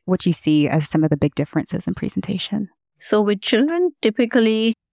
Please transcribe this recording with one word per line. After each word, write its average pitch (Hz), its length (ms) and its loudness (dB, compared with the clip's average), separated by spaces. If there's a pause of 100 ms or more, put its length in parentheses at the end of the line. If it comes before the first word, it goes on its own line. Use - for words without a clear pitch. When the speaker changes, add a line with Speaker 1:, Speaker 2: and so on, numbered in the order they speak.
Speaker 1:
what 185 200 -2
you 180 80 2
see 151 360 2
as 156 200 0
some 160 140 2
of 156 80 2
the 151 60 2
big 143 180 0
differences - 520 -4
in - 80 -4
presentation. 190 760 -6 (320)
Speaker 2:
So 214 220 0
with 208 180 0
children, 320 520 0 (100)
typically 220 720 2 (180)